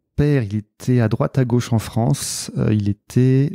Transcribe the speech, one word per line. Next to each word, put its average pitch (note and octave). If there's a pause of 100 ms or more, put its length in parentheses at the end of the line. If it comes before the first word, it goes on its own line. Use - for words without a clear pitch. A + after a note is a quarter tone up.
(160)
père, D3
il G2+
était B2
à A2+
droite B2+
à C3
gauche A#2+
en A2+
France. -
Euh, A#2+
il G#2
était, C3